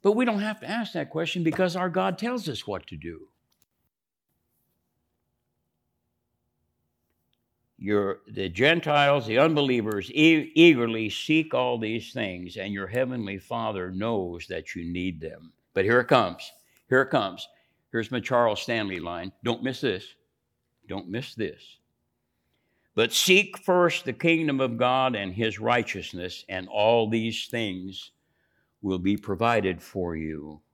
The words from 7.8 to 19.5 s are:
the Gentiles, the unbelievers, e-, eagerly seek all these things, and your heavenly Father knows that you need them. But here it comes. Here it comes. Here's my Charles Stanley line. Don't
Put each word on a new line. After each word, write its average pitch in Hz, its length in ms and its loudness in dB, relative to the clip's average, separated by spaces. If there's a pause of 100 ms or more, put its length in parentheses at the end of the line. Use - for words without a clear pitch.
the 101 200 -6
Gentiles, 143 760 2
the 113 120 2
unbelievers, 127 760 2
e-, 156 420 6
eagerly 117 560 6
seek 156 420 0
all 123 260 0
these 113 340 -4
things, 90 440 -8
and 101 160 -8
your 98 140 -6
heavenly 117 520 -4
Father 107 520 -6
knows 92 560 -4
that - 300 -10
you 87 80 -8
need 87 360 -4
them. 78 320 -14 (220)
But 95 100 4
here 117 140 6
it 127 80 2
comes. 104 460 2 (360)
Here 131 140 6
it 131 80 -2
comes. 101 380 -2 (420)
Here's 113 220 -4
my 123 80 -2
Charles 120 420 2
Stanley 104 380 -4
line. 87 320 -8 (100)
Don't 117 220 -2